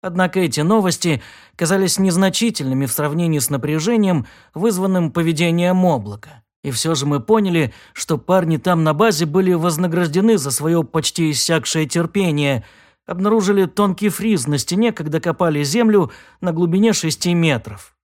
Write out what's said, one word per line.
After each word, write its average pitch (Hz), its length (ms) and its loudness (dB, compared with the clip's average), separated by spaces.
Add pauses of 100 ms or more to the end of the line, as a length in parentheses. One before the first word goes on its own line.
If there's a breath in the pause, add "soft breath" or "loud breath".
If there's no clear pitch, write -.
Однако 185 380 -2
эти 151 220 0
новости 175 600 0 (340 loud breath)
казались 185 440 0
незначительными 185 880 0
в 120 40 -6
сравнении 156 460 -2
с 131 140 -2
напряжением, 156 760 0 (300 loud breath)
вызванным 185 560 0
поведением 170 760 0
облака. 107 580 -4 (200)
И 143 80 -6
всё 160 240 -2
же 135 100 -4
мы 143 140 0
поняли, 170 520 2 (220 loud breath)
что - 240 -4
парни 170 400 2
там 175 260 0
на 156 100 2
базе 175 320 2
были 180 280 2
вознаграждены 175 840 2
за 139 120 -2
своё 160 340 0
почти 160 460 -2
иссякшее 156 560 -2
терпение, 151 800 -2 (400 loud breath)
обнаружили 196 600 0
тонкий 202 440 0
фриз 190 380 -2
на 147 100 0
стене, 214 340 0
когда 156 280 -4
копали 160 440 -2
землю 196 480 2 (280 loud breath)
на 185 120 -4
глубине 180 420 2
шести 165 420 -2
метров. 131 680 -2